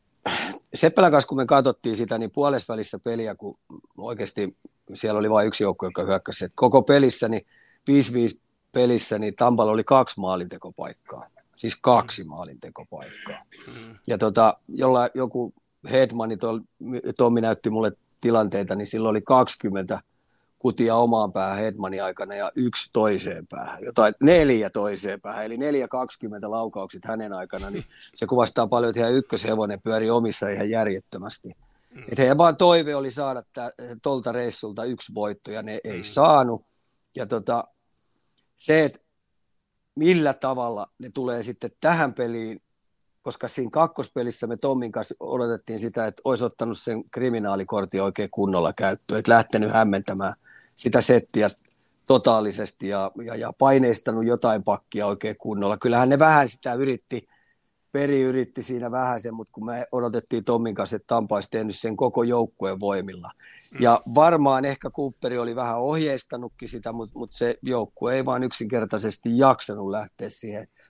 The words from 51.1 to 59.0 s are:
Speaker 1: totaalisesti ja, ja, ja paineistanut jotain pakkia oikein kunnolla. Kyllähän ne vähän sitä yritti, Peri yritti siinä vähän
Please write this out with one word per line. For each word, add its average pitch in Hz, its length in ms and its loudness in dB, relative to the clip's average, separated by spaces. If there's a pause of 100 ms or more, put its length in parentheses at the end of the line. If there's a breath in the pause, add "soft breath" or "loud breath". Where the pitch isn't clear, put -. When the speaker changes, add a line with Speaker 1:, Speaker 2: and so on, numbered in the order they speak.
Speaker 1:
totaalisesti 107 800 2
ja, 98 220 -4 (140)
ja, 117 120 -12
ja 113 220 -8
paineistanut 123 680 4
jotain 117 360 2
pakkia 104 440 -4
oikein 101 320 -4
kunnolla. 101 380 -4
Kyllähän 120 320 2
ne 139 100 4
vähän 151 300 6
sitä - 260 -6
yritti, 127 540 -4 (640)
Peri 139 300 2
yritti 127 400 -2
siinä 120 280 -6
vähän 123 300 -2